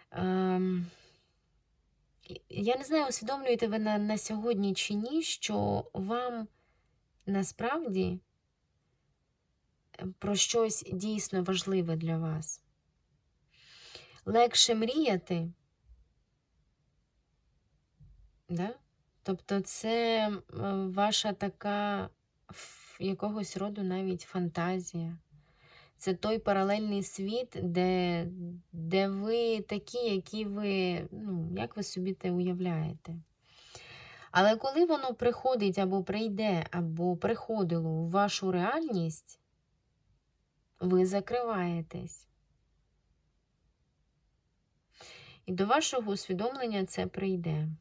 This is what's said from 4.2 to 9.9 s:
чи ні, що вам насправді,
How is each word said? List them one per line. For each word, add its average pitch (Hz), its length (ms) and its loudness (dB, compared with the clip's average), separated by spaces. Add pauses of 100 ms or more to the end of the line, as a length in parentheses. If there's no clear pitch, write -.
чи - 200 -2
ні, 247 280 0
що 208 720 -2
вам 226 540 -2 (760)
насправді, 196 920 0 (1800)